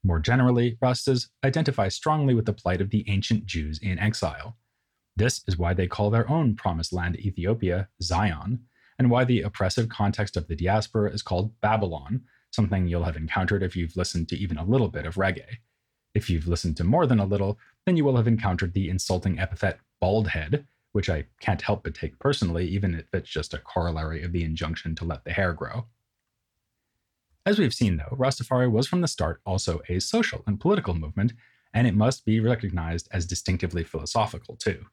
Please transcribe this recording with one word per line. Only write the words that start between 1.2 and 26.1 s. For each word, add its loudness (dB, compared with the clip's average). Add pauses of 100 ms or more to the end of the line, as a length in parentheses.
identify 2
strongly 2
with 2
the 0
plight -2
of 0
the 0
ancient 2
Jews -4
in -2
exile. -4 (580)
This 0
is -2
why 0
they 0
call 0
their 2
own 2
promised -4
land -2
Ethiopia 0 (120)
Zion, -2 (320)
and 4
why 4
the 2
oppressive 0
context 0
of -4
the -4
diaspora 0
is -6
called -4
Babylon, -2 (280)
something 2
you'll 0
have -2
encountered 0
if -4
you've -4
listened -2
to -6
even -4
a -6
little 2
bit -6
of -6
reggae. -2 (580)
If 0
you've 2
listened 0
to -2
more 4
than 4
a 2
little, 0 (260)
then 4
you 4
will 4
have 4
encountered 0
the 0
insulting 0
epithet -2 (200)
"bald 2
head," -2 (280)
which 0
I -2 (120)
can't -2
help -2
but -6
take -8
personally, 0
even 0
if -10
it's -4
just -6
a -10
corollary -4
of -6
the 0
injunction -4
to -8
let -6
the -8
hair 0
grow. -8 (1600)